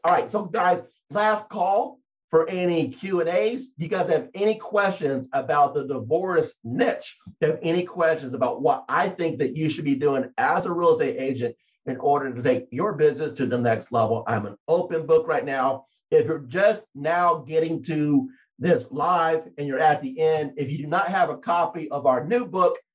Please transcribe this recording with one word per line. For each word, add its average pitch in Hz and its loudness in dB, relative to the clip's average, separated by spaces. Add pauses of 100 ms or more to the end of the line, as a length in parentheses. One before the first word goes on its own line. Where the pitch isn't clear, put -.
All 170 4
right, - 0
so 208 -2
guys, 240 0 (300)
last 208 0
call 196 0 (320)
for 160 4
any 175 0
Q 190 -4
and 160 0
A's. 214 0 (100)
You 160 -6
guys 185 0
have 156 0
any 208 2
questions 180 -2
about 143 2
the 135 -2
divorce 151 0
niche? - -2 (220)
You 156 2
have 156 0
any 175 0
questions 160 0
about 127 -2
what 143 2
I 170 0
think 170 -4
that 135 -2
you 156 -2
should 156 -6
be 139 0
doing 135 0
as 160 0
a 175 -4
real 170 4
estate 143 0
agent 123 -4 (280)
in 127 -6
order 139 0
to 117 -8
take 127 0
your 160 -4
business 147 0
to 135 -2
the 120 -2
next 117 0
level? 113 0
I'm 104 -2
an - -12 (120)
open 165 0
book 160 4
right 147 0
now. 135 -2 (280)
If 151 6
you're 151 -2
just 190 0 (100)
now 160 2
getting 160 -2
to 147 0 (280)
this 170 2
live 165 2 (160)
and 143 -6
you're 135 -4
at 147 4
the 131 -8
end, 156 2
if 135 -6
you 156 -6
do 151 -8
not 185 0
have 185 2
a 139 -6
copy 160 -2
of 135 -2
our 131 2
new 233 0
book 175 2 (160)